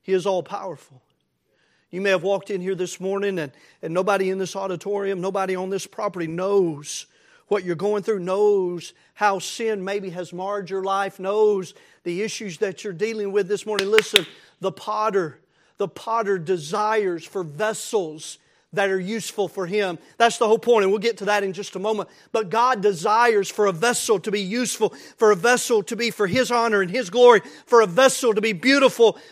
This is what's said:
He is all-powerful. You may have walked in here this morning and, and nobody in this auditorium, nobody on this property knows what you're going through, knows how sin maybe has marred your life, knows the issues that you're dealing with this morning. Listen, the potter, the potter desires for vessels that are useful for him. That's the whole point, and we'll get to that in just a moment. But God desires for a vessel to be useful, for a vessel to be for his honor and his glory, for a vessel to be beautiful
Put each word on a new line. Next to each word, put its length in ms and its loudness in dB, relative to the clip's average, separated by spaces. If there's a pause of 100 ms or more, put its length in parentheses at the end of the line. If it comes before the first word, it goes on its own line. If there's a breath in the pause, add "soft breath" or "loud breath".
He 100 -6
is 140 0
all-powerful. 760 -6 (880)
You 120 -8
may 80 0
have 140 2
walked 280 -2
in 80 -4
here 160 -4
this 240 -6
morning 400 -2
and, 140 -6 (280 soft breath)
and 120 -8
nobody 360 0
in 80 -4
this 180 -6
auditorium, 680 -6
nobody 340 -2
on 140 -6
this 180 -6
property 400 -6
knows 800 -2 (420 soft breath)
what 160 -2
you're 120 -4
going 280 -2
through, 160 -2
knows 720 0 (200 soft breath)
how 260 2
sin 460 -6
maybe 240 -6
has 240 -10
marred 360 -8
your 140 -6
life, 340 -2
knows 560 0 (300 soft breath)
the 180 -6
issues 360 -8
that 260 -4
you're 80 -8
dealing 400 -4
with 160 0
this 180 -4
morning. 240 -2
Listen, 380 2 (320 loud breath)
the 120 -4
potter, 680 -4 (380)
the 100 -4
potter 500 -4
desires 880 -2
for 200 -8
vessels 960 -6 (340)
that 160 0
are 100 0
useful 480 -4
for 200 -6
him. 300 -2 (200 soft breath)
That's 200 4
the 100 2
whole 120 4
point, 240 4
and 80 2
we'll 80 0
get 200 -2
to 60 -8
that 180 2
in 100 -4
just 240 -10
a 20 -6
moment. 300 -4 (240 soft breath)
But 160 -2
God 320 2
desires 680 2
for 180 0
a 40 2
vessel 480 0
to 120 -6
be 100 -2
useful, 480 -2 (260 loud breath)
for 160 6
a 40 6
vessel 480 2
to 120 -8
be 160 -2
for 160 0
his 240 0
honor 300 2
and 100 -2
his 180 -4
glory, 300 8 (260 loud breath)
for 140 6
a 80 6
vessel 460 4
to 80 0
be 100 0
beautiful 680 4 (140 loud breath)